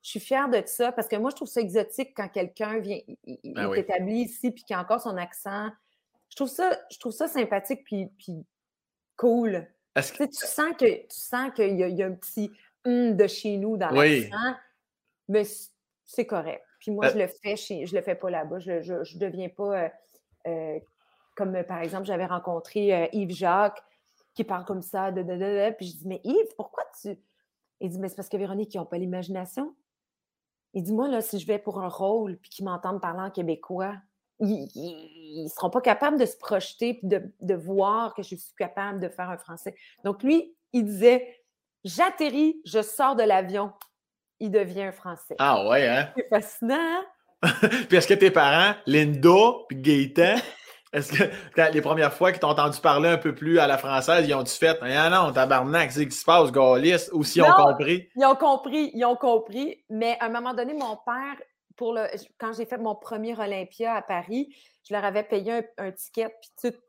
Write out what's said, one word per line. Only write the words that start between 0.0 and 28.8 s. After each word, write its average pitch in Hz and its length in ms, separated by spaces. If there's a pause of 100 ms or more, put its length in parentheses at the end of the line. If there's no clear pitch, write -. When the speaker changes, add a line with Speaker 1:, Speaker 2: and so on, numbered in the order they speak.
Speaker 1:
je - 80
suis 214 100
fière 269 280
de 220 160
ça 247 280
parce 226 160
que 220 80
moi, 233 140
je 285 60
trouve 277 120
ça 240 120
exotique 214 560
quand 196 120
quelqu'un 208 500
vient, 196 300
il, - 100 (240)
il, - 120
Speaker 2:
Ben - 80
Speaker 1:
il 202 40
Speaker 2:
oui. 196 120
Speaker 1:
est - 20
établi 196 420
ici 247 300
puis - 100
qu'il 196 140
a 180 40
encore 220 200
son 208 160
accent. 202 540 (600)
Je - 60
trouve 269 120
ça, 359 220 (220)
je - 80
trouve 233 120
ça 311 140
sympathique 240 580
puis, 196 220 (100)
puis 160 300 (680)
cool. 226 500 (300)
Speaker 2:
Est-ce - 160
Speaker 1:
Tu - 60
sais, 285 100
Speaker 2:
que - 40
Speaker 1:
tu - 140
sens 311 320
que, 254 80
tu - 240
sens 254 440
qu'il 196 220
y 185 60
a, 180 60
il 175 80
y 196 80
a - 20
un 185 80
petit 208 380 (320)
hum 240 320
de 202 100
chez 202 300
nous 214 200
dans 185 160
Speaker 2:
Oui. 139 380
Speaker 1:
l'accent, 240 260 (720)
mais 208 160
c-, - 260 (340)
c'est 233 220
correct. 165 360 (160)
Puis - 120
moi, 208 160
Speaker 2:
Euh, - 60
Speaker 1:
je 208 60
le 185 80
fais 208 300
chez, 175 300
je 175 100
le 175 60
fais 185 120
pas 185 160
là-bas. 160 300
Je, 170 220
je, 170 220
je 170 140
deviens 185 300
pas, 196 360
euh... 165 40 (580)
Euh, 160 320 (560)
comme, 190 220
euh, 175 80
par 175 160
exemple, 190 240
j'avais 185 220
rencontré, 180 680
euh, 170 180
Yves 190 220
Jacques 190 480 (520)
qui 220 100
parle 180 220
comme 190 160
ça, 190 300
de, 185 100
de, 180 100
de, 175 60
de, 202 380
puis 185 100
je 165 100
dis, « 151 120
Mais 185 160
Yves, 403 340
pourquoi - 260 (160)
tu » 208 160 (640)
Il 190 80
dit, « 175 120
Mais 190 80
c'est 185 80
parce 196 120
que 208 80
Véronique, 196 380
ils 190 60